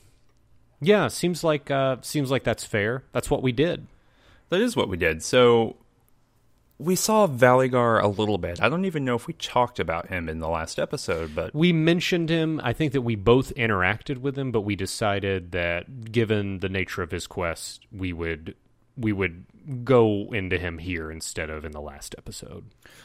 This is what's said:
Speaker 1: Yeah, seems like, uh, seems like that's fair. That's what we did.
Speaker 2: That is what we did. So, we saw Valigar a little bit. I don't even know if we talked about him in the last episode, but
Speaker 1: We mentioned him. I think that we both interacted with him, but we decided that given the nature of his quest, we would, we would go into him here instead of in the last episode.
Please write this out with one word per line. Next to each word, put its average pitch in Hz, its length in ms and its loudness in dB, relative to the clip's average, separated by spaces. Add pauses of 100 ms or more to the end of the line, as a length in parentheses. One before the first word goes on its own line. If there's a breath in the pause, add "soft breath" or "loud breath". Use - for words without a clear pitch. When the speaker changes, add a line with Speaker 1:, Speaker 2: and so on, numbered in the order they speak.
(800 soft breath)
Speaker 1:
Yeah, 175 280 4
seems 175 340 -2
like, 151 280 0
uh, 135 320 2
seems 139 280 -2
like 131 140 0
that's 113 200 -2
fair. 113 480 -2
That's - 180 -4
what 123 120 0
we 127 100 2
did. 147 340 0 (600 soft breath)
Speaker 2:
That 175 120 0
is 240 160 0
what 135 120 2
we 95 80 -4
did. 82 260 0
So, 120 540 6 (1040)
we 175 180 0
saw 214 300 4
Valigar 123 760 6
a 101 60 4
little 104 300 2
bit. 85 240 -6
I 110 80 4
don't 180 160 -2
even 160 180 -4
know 123 100 0
if 117 120 -4
we 165 80 -10
talked - 440 0
about 85 300 -2
him 85 220 -4
in 80 100 -6
the 80 80 -4
last 80 300 -4
episode, 80 560 -4
but 82 200 -6
Speaker 1:
We 170 200 4
mentioned 165 560 2
him. 160 340 0
I 120 80 0
think 147 220 -2
that 131 80 0
we 117 140 -2
both 117 380 4
interacted 110 640 0
with 131 220 -6
him, 135 120 -4
but 113 120 0
we 101 140 -2
decided 95 760 -2
that 90 580 -4
given 104 500 0
the 95 100 -4
nature 95 320 -4
of 85 80 -6
his 87 160 -6
quest, - 680 -8
we 92 220 -6
would, 82 420 -6 (400)
we 110 160 -2
would 92 320 -2 (400)
go 110 480 4
into 95 240 -2
him 85 220 -4
here 80 340 -6
instead 80 380 -8
of 78 160 -10
in 78 60 -10
the 76 100 -12
last 71 340 -14
episode. - 480 -16 (400 loud breath)